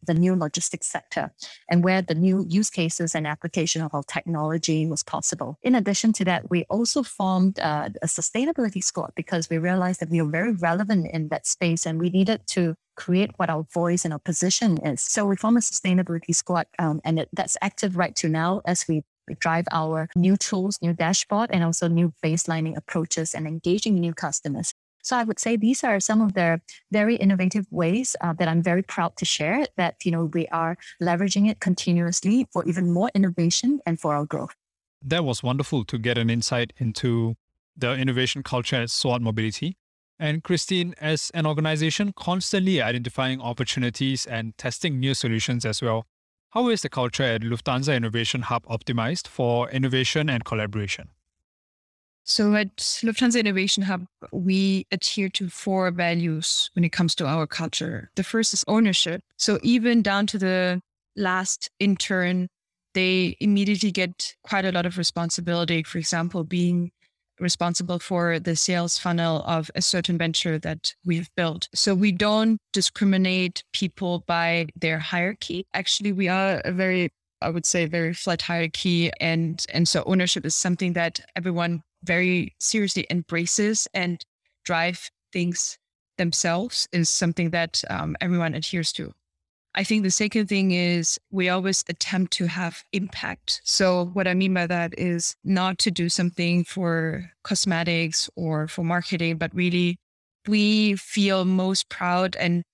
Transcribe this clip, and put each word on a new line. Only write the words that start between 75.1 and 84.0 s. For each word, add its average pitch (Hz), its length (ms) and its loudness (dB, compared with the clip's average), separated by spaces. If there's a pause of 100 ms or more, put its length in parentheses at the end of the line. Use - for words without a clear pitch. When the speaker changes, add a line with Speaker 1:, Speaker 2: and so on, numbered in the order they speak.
Speaker 3:
Actually, 202 380 -2
we 185 160 0
are 190 360 0
a - 80 -2
very, 180 380 0 (320)
I 160 80 -2
would 165 160 -2
say, 175 180 0
very 165 300 -2
flat 170 260 -2
hierarchy. 170 800 0
And, 165 480 0
and 165 180 2
so - 200 2
ownership 180 400 2
is 156 100 -2
something 175 380 0
that 170 260 -2 (160)
everyone 170 460 -2 (220)
very 180 540 2
seriously 202 520 0
embraces 175 800 0
and 180 320 -4 (400)